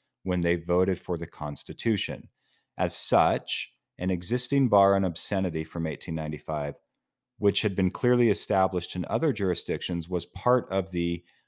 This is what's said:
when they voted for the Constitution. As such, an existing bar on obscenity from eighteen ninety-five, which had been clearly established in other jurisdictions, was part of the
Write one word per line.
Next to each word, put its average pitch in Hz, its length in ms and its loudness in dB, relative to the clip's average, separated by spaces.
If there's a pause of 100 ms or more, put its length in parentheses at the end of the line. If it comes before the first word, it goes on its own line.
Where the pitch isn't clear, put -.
(240)
when 90 180 0
they 87 160 2
voted 90 420 0
for 90 180 -6
the 82 80 -8
Constitution. 76 1040 -6 (500)
As 90 160 0
such, - 800 0 (280)
an 92 120 -2
existing 117 560 0
bar 98 280 6
on 98 100 2
obscenity 87 580 -2
from 85 240 -4
eighteen 78 280 -6
ninety-five, 76 600 -6 (640)
which 101 240 2
had 101 120 0
been 92 160 2
clearly 123 400 2
established 95 680 0
in 90 80 -2
other 135 260 0
jurisdictions, 87 800 -4
was 90 180 -2
part - 420 0
of 92 220 -2
the 87 320 -2 (240)